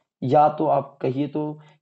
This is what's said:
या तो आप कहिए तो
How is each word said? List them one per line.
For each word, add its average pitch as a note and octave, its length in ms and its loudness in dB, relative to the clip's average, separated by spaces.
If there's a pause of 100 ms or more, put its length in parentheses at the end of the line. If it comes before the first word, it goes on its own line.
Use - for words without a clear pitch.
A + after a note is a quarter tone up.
(220)
या D3 280 4
तो D3+ 180 -4
आप C#3 340 -2
कहिए C3+ 280 -4
तो D3+ 300 -8 (220)